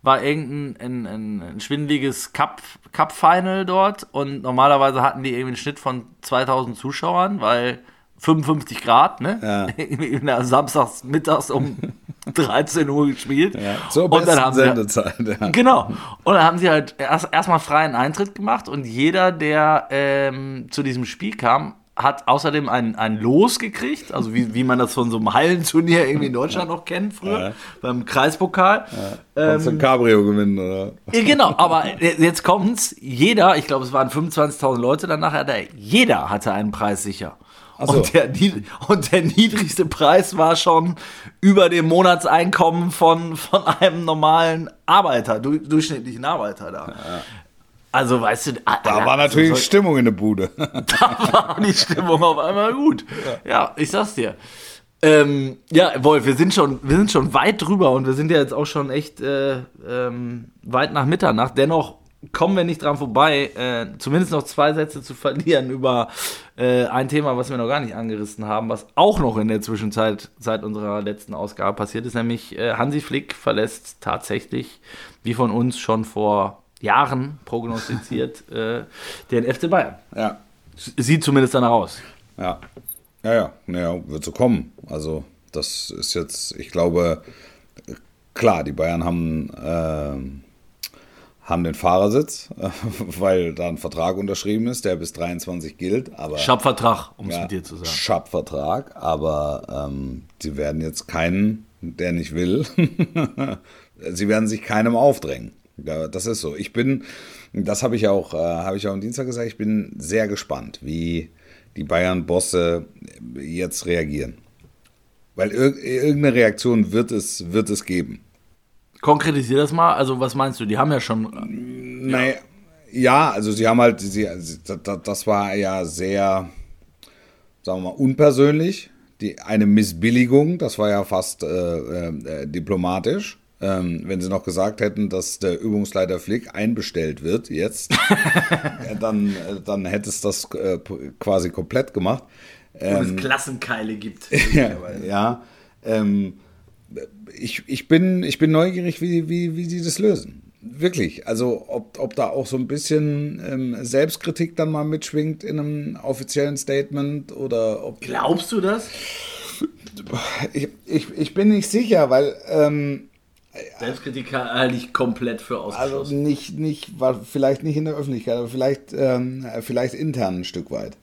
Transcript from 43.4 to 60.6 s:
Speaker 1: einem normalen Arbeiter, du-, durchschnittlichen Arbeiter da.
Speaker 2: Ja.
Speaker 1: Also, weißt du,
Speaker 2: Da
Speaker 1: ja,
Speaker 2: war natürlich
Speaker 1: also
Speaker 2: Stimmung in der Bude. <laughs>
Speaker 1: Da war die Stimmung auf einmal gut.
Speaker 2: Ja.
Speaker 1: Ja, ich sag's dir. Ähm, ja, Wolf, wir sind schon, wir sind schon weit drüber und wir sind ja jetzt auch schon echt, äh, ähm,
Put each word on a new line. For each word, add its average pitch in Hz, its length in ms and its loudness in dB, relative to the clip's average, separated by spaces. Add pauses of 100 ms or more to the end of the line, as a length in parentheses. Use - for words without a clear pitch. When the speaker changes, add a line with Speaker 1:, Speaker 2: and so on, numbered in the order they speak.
Speaker 1:
einem 170 400 2
normalen 160 640 2 (160)
Arbeiter, 127 540 2
du-, 139 180 0
durchschnittlichen 143 680 -2
Arbeiter 104 460 -4
da. 80 180 -10
Speaker 2:
Ja. - 60 -14 (920)
Speaker 1:
Also, 127 320 2
weißt 113 260 0
du, 139 40 -4 (320)
Speaker 2:
Da 107 160 2
Speaker 1:
ja, 101 80 2
Speaker 2:
war 131 100 6
natürlich 147 340 6
Speaker 1:
also 127 100 2
Speaker 2:
Stimmung 190 360 4
in 123 80 6
der 113 60 6
Bude. 98 420 0
<laughs> - 40 -18
Speaker 1:
Da 226 600 0 (140)
war 165 340 2
die 196 80 4
Stimmung 165 480 2
auf 165 160 6
einmal 202 360 0
gut. 285 320 2 (400)
Speaker 2:
Ja. - 60 -4
Speaker 1:
Ja, - 240 2
ich 147 140 -2
sag's 208 240 -2
dir. 113 220 -4 (640)
Ähm, 143 560 6 (140)
ja, 165 200 6 (120)
Wolf, 143 220 6
wir 135 100 4
sind 175 180 4
schon, 139 300 2
wir 139 140 4
sind 202 140 4
schon 151 220 2
weit 156 280 2
drüber 175 300 4
und 131 140 2
wir 131 80 2
sind 151 160 0
ja 165 80 4
jetzt 139 160 2
auch 143 120 -2
schon 139 260 -4
echt, 147 300 -6
äh, 135 380 -2 (280)
ähm, 120 640 -8 (120)